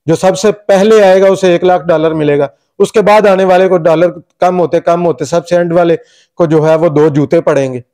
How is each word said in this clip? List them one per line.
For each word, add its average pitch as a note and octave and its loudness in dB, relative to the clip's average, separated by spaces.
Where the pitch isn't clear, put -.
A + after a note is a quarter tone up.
जो D#3+ 0
सबसे F#3+ 0
पहले G#3 2
आएगा F#3+ 2
उसे F#3+ 0
एक F3 -2
लाख F3+ 0
डॉलर D#3+ -2
मिलेगा, D3 -2
उसके G3+ 0
बाद G#3 2
आने F#3+ 2
वाले F#3 2
को F#3 0
डॉलर E3+ 0
कम F3+ 0
होते E3 -2
कम F3 -2
होते E3 -4
सबसे E3+ -4
एंड F3 -2
वाले E3+ 0
को F3 0
जो D#3 0
है D#3+ 2
वो D#3+ 0
दो D3+ 2
जूते D3 0
पड़ेंगे। C3+ -4